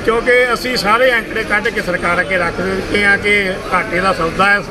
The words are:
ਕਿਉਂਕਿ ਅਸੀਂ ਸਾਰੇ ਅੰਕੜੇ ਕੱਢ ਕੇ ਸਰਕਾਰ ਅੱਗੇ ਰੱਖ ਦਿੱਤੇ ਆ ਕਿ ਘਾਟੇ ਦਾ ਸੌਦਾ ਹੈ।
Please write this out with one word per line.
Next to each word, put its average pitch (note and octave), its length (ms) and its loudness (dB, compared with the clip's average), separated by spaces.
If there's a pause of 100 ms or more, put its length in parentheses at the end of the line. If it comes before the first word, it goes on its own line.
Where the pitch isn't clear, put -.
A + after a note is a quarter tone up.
ਕਿਉਂਕਿ A#3+ 500 2
ਅਸੀਂ B3 220 -4
ਸਾਰੇ A#3+ 380 2
ਅੰਕੜੇ G#3+ 300 -4
ਕੱਢ G3+ 240 -2
ਕੇ G3 140 -4
ਸਰਕਾਰ F3+ 380 -2
ਅੱਗੇ F#3 180 -2
ਰੱਖ F3 220 -2
ਦਿੱਤੇ F#3+ 440 -2
ਆ G3+ 120 4
ਕਿ G3+ 360 0 (220)
ਘਾਟੇ F3 260 -2
ਦਾ F#3+ 120 0
ਸੌਦਾ E3+ 340 0
ਹੈ। G3+ 140 4 (100)